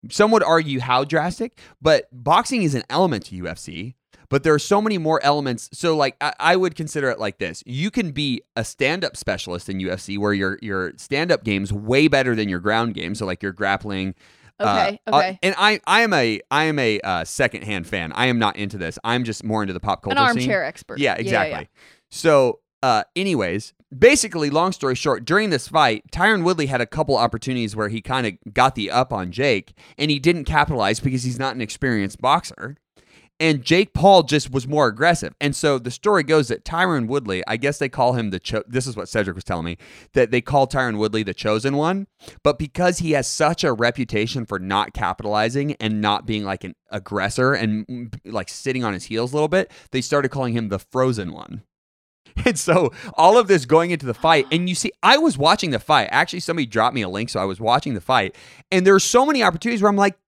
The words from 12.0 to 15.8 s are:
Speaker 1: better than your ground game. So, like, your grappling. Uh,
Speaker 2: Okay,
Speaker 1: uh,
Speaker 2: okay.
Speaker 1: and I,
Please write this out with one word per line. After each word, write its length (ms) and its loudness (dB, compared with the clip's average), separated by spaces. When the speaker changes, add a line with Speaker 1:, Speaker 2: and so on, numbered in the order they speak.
Speaker 1:
better 260 2
than 140 -2
your 100 -2
ground 340 0
game. 220 -8
So, 100 -6
like, 160 -6
your 120 -6
grappling. 600 -2
Uh, 280 2
Speaker 2:
Okay, 200 -6
Speaker 1:
uh, 100 4
Speaker 2:
okay. 260 0
Speaker 1:
and 140 2
I, 280 2